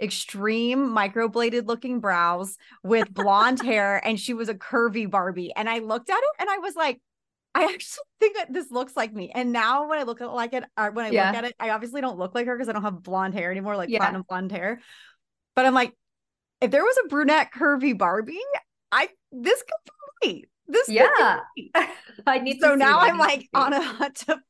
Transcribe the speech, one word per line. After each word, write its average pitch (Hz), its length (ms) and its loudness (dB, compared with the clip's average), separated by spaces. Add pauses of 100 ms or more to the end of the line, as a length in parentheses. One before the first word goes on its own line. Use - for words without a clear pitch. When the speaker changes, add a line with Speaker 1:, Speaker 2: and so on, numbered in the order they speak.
Speaker 1:
extreme 226 880 -2
microbladed 226 800 -2
looking 233 320 -4
brows 180 560 0 (260)
with 214 320 0
blonde 208 480 4
Speaker 2:
<laughs> - 20 -6
Speaker 1:
hair, 202 400 0
and 220 140 -2
she 240 160 -6
was 226 140 -6
a 214 80 -6
curvy 226 520 -2
Barbie. 180 460 -2
And 214 160 -4
I 226 80 -2
looked 220 320 -6
at 392 80 2
it, 554 120 2 (100)
and 403 100 -2
I 392 80 -2
was 381 160 -8
like, 302 260 -2 (540)
"I 262 180 2
actually - 300 -14 (160)
think 427 200 4
that 330 140 -6
this 311 200 -6
looks 247 240 -6
like 226 180 -4
me." 185 180 -10
And 247 200 -2
now 247 360 0
when 302 120 -2
I - 20 -4
look 240 180 -8
at, 240 120 -10
like, 233 220 -6
it, 254 100 -4 (120)
uh, 208 140 0
when 226 160 -6
I 214 40 -4
Speaker 2:
Yeah. 202 180 4
Speaker 1:
look 214 100 0
at 233 60 -4
it, 240 160 -6
I 220 100 -4
obviously 233 300 -6
don't 240 180 -6
look 180 160 -6
like 240 140 -2
her 247 100 -4
'cause 247 100 -6
I 226 40 -6
don't 208 100 -4
have 185 220 -6
blonde 190 300 -2
hair 180 180 -4
anymore, 196 240 -4
like, 180 120 -4
Speaker 2:
Yeah. 226 120 0
Speaker 1:
platinum 190 280 -2
blonde 185 220 -6
hair. 190 300 -6 (720)
But 254 100 4
I'm 262 100 6
like, 247 200 2 (640)
"If 220 120 2
there 285 100 6
was 508 220 4
a - 20 -4
brunette 294 460 2
curvy 277 440 2
Barbie, 214 460 -2 (480)
I, 269 200 0 (200)
this 262 320 0
could - 300 -12 (300)
be 392 100 0
me. - 120 -12 (260)
This 466 180 2
could - 80 -6
be - 20 4
Speaker 2:
Yeah. 392 420 6 (160)
Speaker 1:
me." 208 180 -16
Speaker 2:
<laughs> - 520 -4
I 262 140 2
need 262 200 -4
Speaker 1:
So 302 120 6
Speaker 2:
to - 20 4
see 277 40 2
Speaker 1:
now 277 200 6
Speaker 2:
it. 349 60 6
I - 40 6
Speaker 1:
I'm, 339 80 2
Speaker 2:
need 320 60 4
to 302 60 4
Speaker 1:
like, 285 120 0
Speaker 2:
see - 140 -20
Speaker 1:
on 277 180 2
Speaker 2:
it. 285 60 0
Speaker 1:
a 330 40 0
hunt 269 340 -4
to 294 220 -4 (120)